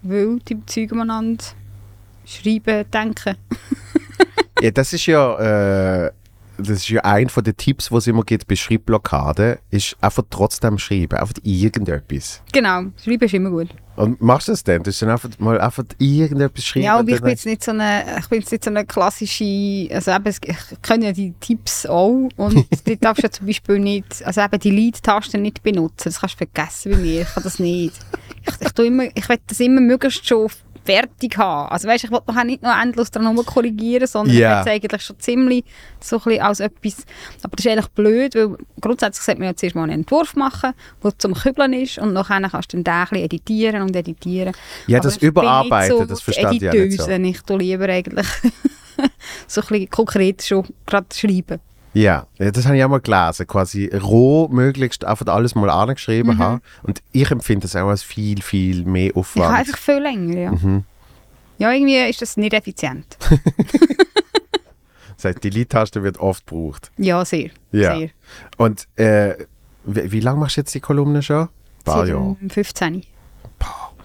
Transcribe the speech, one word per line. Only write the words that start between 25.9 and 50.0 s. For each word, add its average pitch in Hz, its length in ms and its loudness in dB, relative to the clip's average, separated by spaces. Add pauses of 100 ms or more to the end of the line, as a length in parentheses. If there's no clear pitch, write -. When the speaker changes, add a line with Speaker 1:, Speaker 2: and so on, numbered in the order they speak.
Speaker 1:
das 165 140 -6
kannst - 200 -6
du 175 60 -4
vergessen - 460 -6
bei 202 40 4
mir, 165 260 2
ich 175 120 -6
kann - 80 -4
das 190 160 -8
nicht. 175 360 -2 (540)
Ich, - 200 -8
ich - 40 -6
tue 233 140 2
immer, 254 180 2 (100)
ich - 140 -8
will 233 180 2
das - 140 -6
immer 254 220 4
möglichst 254 440 2
schon 220 200 2
auf - 100 -6 (300)
fertig 202 500 0
haben. 175 340 0
Also 175 180 -4
weisst, 233 160 2
ich 220 60 -8
will 247 160 0
noch 240 180 0
nicht 247 180 -4
noch 240 180 2
endlos 233 300 -2
dran 220 140 -2
herum 226 200 2
korrigieren, 233 640 0
sondern 208 300 2
Speaker 2:
Ja. 110 240 6
Speaker 1:
ich 92 60 -2
will 214 60 0
es 214 40 0
eigentlich 208 260 -6
schon - 160 -16
ziemlich 247 460 0 (360)
so - 160 -6
ein 220 60 -2
bisschen 226 200 0
als 202 180 0
etwas... 208 360 -6 (460)
Aber - 140 -10
das 190 100 -2
ist 226 60 2
eigentlich 220 160 0
blöd, 226 460 2
weil 214 220 0 (240)
grundsätzlich 220 440 -2
sollte - 160 -2
man 185 80 -4
ja 180 80 -6
zuerst 175 200 -4
mal 165 60 -2
einen 160 100 -2
Entwurf 262 440 0
machen, 269 360 -2 (300)
der 208 160 -2
zum 196 160 -2
Kübeln 269 380 0
ist 254 260 -4
und 208 140 -2
nachher 196 360 0
kannst - 240 -8
du - 80 -4
dann 170 40 -4
den 170 100 0
ein 175 140 0
bisschen 185 160 -4
editieren 214 580 -2
und 190 140 -2
editieren. 180 580 -4 (320)
Speaker 2:
Ja, 120 120 6
Speaker 1:
Aber - 60 0
Speaker 2:
das 135 100 0
Speaker 1:
ich - 60 -8
bin 147 80 6
nicht 160 40 4
Speaker 2:
Überarbeiten, 123 640 4
Speaker 1:
so 110 60 2
Speaker 2:
das - 140 -6
Speaker 1:
die - 60 -14
Speaker 2:
versteht 147 200 0 (180)
ihr 92 100 0
nicht 196 280 2
so. 165 100 -2
Speaker 1:
Editeuse, 185 180 0
ich 180 140 -4
tue 196 160 -4
lieber 185 300 -2
eigentlich 185 380 -2
<laughs> - 1200 -4
so - 140 -4
ein 208 60 -6
bisschen 202 240 -2
konkret 190 520 2